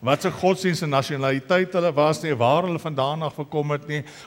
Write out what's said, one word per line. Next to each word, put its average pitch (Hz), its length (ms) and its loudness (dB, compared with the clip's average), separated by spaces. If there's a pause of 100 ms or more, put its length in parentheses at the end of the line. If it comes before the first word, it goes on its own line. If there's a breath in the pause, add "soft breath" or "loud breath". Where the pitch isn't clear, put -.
wat 131 200 2
se 185 100 0
godsdiens 185 500 0
en 156 80 -4
nasionaliteit 139 840 0
hulle 175 200 2
was 151 300 2
nie, 156 120 0
waar 127 280 4
hulle 170 160 -2
vandaan 151 420 -2
af 147 140 -4
gekom 147 360 -4
het 147 160 -4
nie, 147 160 -6 (240 loud breath)